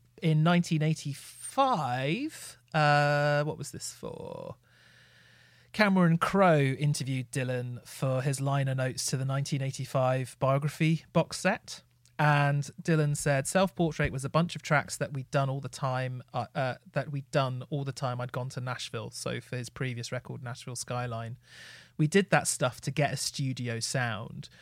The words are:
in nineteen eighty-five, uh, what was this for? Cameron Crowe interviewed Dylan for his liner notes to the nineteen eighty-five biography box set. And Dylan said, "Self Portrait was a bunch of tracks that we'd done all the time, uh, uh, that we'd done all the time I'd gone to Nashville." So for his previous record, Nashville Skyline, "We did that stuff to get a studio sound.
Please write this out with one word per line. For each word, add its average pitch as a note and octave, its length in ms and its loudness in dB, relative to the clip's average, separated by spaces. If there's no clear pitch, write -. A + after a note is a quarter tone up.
in D#3 200 4
nineteen E3+ 400 4
eighty-five, D#3 1800 -2
uh, D3 720 4
what D3+ 140 -4
was - 120 -8
this - 220 -12
for? - 640 -12
Cameron F#3 460 6
Crowe F#3 400 6
interviewed C3+ 720 0
Dylan B2 560 -4
for C3 360 -2
his C3+ 180 0
liner C#3 340 2
notes C3 320 -2
to C#3 100 0
the C3 80 -2
nineteen C3+ 380 -2
eighty-five C3 760 0
biography C#3+ 720 2
box - 260 0
set. - 440 -4
And C#3+ 520 4
Dylan D3+ 320 4
said, C#3 320 0
"Self F#3+ 300 2
Portrait D3+ 340 0
was C3 140 -6
a C3+ 60 -4
bunch E3 260 2
of - 60 -10
tracks - 340 0
that C#3 160 -4
we'd C3 180 -6
done C#3 200 2
all C3+ 100 -4
the C3 80 -10
time, B2+ 540 -4
uh, B2 220 -4
uh, C3 200 -2
that C#3+ 200 -4
we'd C#3 180 -8
done C3 380 0
all C#3 160 -4
the C#3 80 -6
time B2 300 -4
I'd B2+ 100 -8
gone C3 180 -6
to - 100 -8
Nashville." A#2 500 -8
So A#2+ 300 -6
for - 160 -10
his B2 120 -6
previous A#2+ 420 -6
record, B2+ 320 -8
Nashville B2 340 -10
Skyline, A#2+ 600 -6
"We D3+ 80 4
did F#3+ 240 4
that - 180 2
stuff - 340 -2
to C#3+ 80 -4
get - 220 0
a C3 60 -4
studio B2 640 -4
sound. A#2+ 680 -4